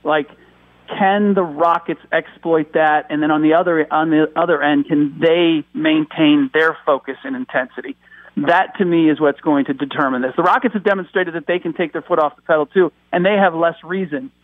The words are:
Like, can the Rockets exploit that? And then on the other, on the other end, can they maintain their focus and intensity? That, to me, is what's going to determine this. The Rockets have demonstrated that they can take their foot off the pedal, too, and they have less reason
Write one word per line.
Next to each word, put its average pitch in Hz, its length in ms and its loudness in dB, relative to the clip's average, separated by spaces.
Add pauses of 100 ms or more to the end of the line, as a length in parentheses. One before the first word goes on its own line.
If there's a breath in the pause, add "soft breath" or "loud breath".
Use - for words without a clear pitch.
Like, 151 260 -2 (600 soft breath)
can 202 460 0
the 190 80 2
Rockets 165 580 -2 (100)
exploit 160 640 -2
that? 151 380 2
And 151 120 -2
then 151 80 0
on 151 120 2
the 156 120 4
other, 165 380 2
on 156 180 0
the 156 260 2
other 165 260 0
end, 143 240 0
can 147 340 -2
they 165 520 2
maintain 151 800 2
their 160 320 0
focus 135 400 -2
and 135 120 -8
intensity? 127 600 -8 (400 loud breath)
That, 170 420 0
to 196 60 2
me, 165 260 4
is 147 100 -2
what's 147 200 0
going 143 260 0
to 143 80 -4
determine 135 480 -4
this. 127 120 -4
The 170 80 -2
Rockets 220 320 0
have 196 80 -4
demonstrated 185 520 -2
that 160 120 -8
they 175 120 -2
can 170 140 -6
take 165 200 -6
their 160 100 -8
foot 175 160 -2
off 151 180 0
the - 60 -20
pedal, 156 240 0
too, 180 240 2 (220)
and 180 120 0
they 208 100 2
have 190 200 2
less 165 300 0
reason 151 460 -8 (140)